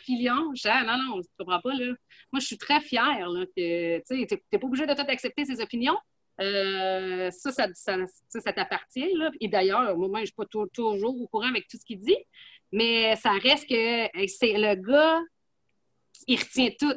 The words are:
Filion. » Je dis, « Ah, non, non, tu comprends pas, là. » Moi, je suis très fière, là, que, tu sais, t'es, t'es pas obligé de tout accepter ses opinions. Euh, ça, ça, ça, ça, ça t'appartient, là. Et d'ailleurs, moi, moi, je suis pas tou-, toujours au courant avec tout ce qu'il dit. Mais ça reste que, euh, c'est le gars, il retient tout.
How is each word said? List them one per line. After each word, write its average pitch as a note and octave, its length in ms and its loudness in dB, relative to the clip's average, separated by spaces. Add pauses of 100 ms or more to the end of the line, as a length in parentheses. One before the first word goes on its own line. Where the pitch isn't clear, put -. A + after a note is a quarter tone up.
Filion. » B3+ 540 0
Je - 60 -8
dis, « G#3 100 0
Ah, B3+ 120 4
non, A3+ 120 0
non, B3+ 240 -4
tu F3 80 -12 (100)
comprends F3+ 220 -2
pas, B3+ 140 -2
là. » B3 180 -2 (400)
Moi, C4+ 80 -2
je C4+ 60 -2
suis G#3 120 -8
très D4 220 2
fière, G#3 480 0
là, F3+ 160 -4 (100)
que, E3+ 440 0
tu E3 80 -10
sais, B3+ 200 -4
t'es, - 240 -2
t'es G#3 80 2
pas B3 80 -6
obligé C4 200 -2
de C#4+ 80 2
tout C#4 120 -2
accepter C4 380 -4
ses B3+ 160 -6
opinions. A#3+ 380 0 (420)
Euh, F#3+ 880 -2
ça, F3+ 220 -4
ça, F3 220 2
ça, - 220 -4 (320)
ça, A#3 120 -10
ça G#3 120 -4
t'appartient, C4 640 -4
là. D#4 140 -2 (100)
Et G#3+ 80 -2
d'ailleurs, G3 480 2
moi, F#3 120 0
moi, G#3 120 -2
je G#3+ 60 -4
suis - 80 -10
pas G#3+ 120 -6
tou-, G#3+ 260 -4
toujours A3+ 480 -2
au A#3 80 -8
courant A3 200 0
avec A#3+ 200 -2
tout - 100 -16
ce - 60 -20
qu'il G3+ 160 -12
dit. C#4 160 4 (560)
Mais A3+ 440 2
ça G#3+ 160 4
reste B3+ 360 2
que, A#3 380 2
euh, G3 200 -4
c'est G#3+ 300 2
le G#3+ 200 4
gars, D4 440 4 (1040)
il B3 120 2
retient B3 400 2
tout. C#4+ 180 2